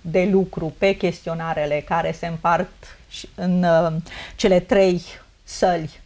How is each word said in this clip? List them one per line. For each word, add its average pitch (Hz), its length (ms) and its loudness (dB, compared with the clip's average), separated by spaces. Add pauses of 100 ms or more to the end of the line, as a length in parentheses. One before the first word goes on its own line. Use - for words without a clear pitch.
de 180 320 0
lucru 180 460 -2
pe 196 140 2
chestionarele 165 960 -4
care 165 300 -2
se 170 80 -8
împart 170 460 -2 (360)
și - 260 -16
în, 180 280 0
um, 165 400 2 (340)
cele 190 240 6
trei 185 420 2 (420)
săli, 170 600 -2